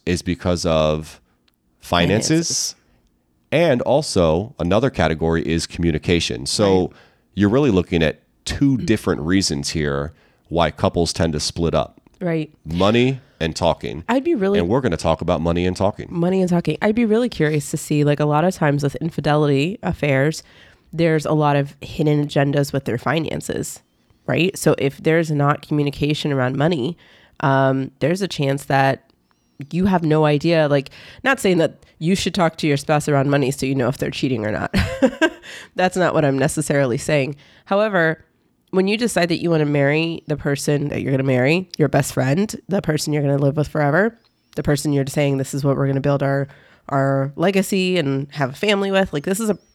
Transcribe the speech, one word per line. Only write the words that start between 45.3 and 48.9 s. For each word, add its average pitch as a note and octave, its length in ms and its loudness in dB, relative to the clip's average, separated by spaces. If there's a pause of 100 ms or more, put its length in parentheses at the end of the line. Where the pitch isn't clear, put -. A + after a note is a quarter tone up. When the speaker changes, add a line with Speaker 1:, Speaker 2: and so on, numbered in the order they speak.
Speaker 2:
"This C3+ 160 -6
is C#3 100 -4
what C#3 140 2
we're C#3 100 0
gonna C3+ 140 -2
build C#3+ 220 0
our, C#3 240 -2 (420)
our C3+ 460 0
legacy F#3 600 0
and C#3 340 -2
have C#3 180 -2
a C#3 60 -10
family G3 360 0